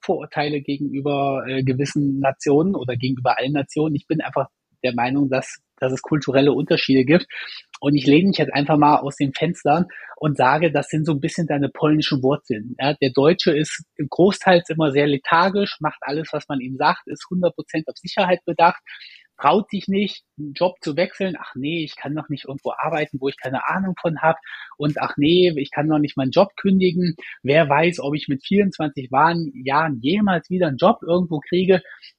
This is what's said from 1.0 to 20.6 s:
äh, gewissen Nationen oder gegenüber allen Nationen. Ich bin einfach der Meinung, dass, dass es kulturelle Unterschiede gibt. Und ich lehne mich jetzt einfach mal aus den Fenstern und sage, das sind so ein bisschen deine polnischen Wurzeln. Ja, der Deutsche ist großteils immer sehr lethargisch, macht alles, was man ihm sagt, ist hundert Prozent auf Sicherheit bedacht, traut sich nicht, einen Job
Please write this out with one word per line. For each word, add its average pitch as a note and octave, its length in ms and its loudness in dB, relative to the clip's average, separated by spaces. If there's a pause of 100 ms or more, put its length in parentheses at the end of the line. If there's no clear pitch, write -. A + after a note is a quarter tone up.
äh, C3 160 -2
gewissen C#3 560 0
Nationen D3 560 2
oder B2+ 200 -6
gegenüber B2 420 -2
allen B2+ 140 -2
Nationen. D3 440 -2
Ich - 120 -8
bin D#3+ 140 -2
einfach C3+ 260 -4 (340)
der B2 140 -2
Meinung, C3 340 0
dass, C3 300 -4 (180)
dass C3 140 -2
es C3 100 -4
kulturelle C#3 520 2
Unterschiede C3+ 500 2
gibt. D#3 240 4 (540)
Und C#3+ 140 2
ich C3+ 120 0
lehne E3 220 6
mich - 80 0
jetzt - 160 -2
einfach C#3+ 240 2
mal D3 200 6
aus C#3 200 -4
den C#3 160 -2
Fenstern D#3+ 540 0 (280)
und D3+ 220 -2
sage, D3+ 340 4
das C#3+ 160 -2
sind D#3 180 -2
so E3 60 0
ein C#3+ 80 0
bisschen D#3+ 280 -4
deine C#3+ 200 0
polnischen D3+ 560 0
Wurzeln. B2 560 -2
Ja, C#3 140 0
der C#3 180 0
Deutsche D#3+ 400 2
ist D#3 320 -2 (260)
großteils F3+ 600 4
immer D#3 220 0
sehr C#3+ 160 2
lethargisch, F3+ 720 0
macht G#3+ 180 -4
alles, D3+ 320 -6
was D3 160 -6
man C#3 140 -4
ihm C3 160 -10
sagt, D3+ 300 0
ist - 220 -14
hundert F3+ 260 0
Prozent D#3+ 340 -6
auf - 80 -16
Sicherheit F3+ 480 -2
bedacht, E3+ 360 2 (560)
traut F3+ 320 2
sich G3 180 -6
nicht, G3 360 -2 (140)
einen D3 160 -10
Job F3+ 280 -2